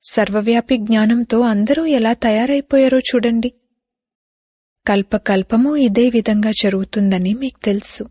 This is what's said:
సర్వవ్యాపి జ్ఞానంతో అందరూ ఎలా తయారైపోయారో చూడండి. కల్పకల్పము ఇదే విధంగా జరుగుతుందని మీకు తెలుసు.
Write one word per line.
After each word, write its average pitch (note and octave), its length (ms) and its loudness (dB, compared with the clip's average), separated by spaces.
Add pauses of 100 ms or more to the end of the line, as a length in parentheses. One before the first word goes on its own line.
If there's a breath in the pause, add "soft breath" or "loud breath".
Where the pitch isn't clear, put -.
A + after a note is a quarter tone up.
సర్వవ్యాపి A3 680 0
జ్ఞానంతో A3+ 600 0
అందరూ A#3+ 460 0
ఎలా A#3 280 0
తయారైపోయారో C4 840 0
చూడండి. A#3 560 -2 (1300)
కల్పకల్పము G#3 880 0
ఇదే B3 340 2
విధంగా A3 420 0
జరుగుతుందని F#3+ 840 0
మీకు C4 260 -8
తెలుసు. G#3 520 -4